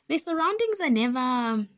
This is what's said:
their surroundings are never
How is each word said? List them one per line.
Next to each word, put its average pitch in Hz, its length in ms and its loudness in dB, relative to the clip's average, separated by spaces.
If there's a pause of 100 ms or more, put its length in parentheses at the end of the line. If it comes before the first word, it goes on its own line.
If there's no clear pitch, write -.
their 320 140 0
surroundings 403 600 0
are 330 80 0
never 240 800 0 (120)